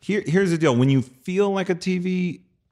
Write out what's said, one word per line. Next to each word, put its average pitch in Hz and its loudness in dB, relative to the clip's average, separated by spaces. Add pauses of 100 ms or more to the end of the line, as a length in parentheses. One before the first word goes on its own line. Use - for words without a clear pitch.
here, 202 -4
here's 180 0
the 165 0
deal. 151 2
When 131 4
you 135 4
feel 190 -4
like 190 -4
a 180 0
T 185 -4
V 180 -4 (300)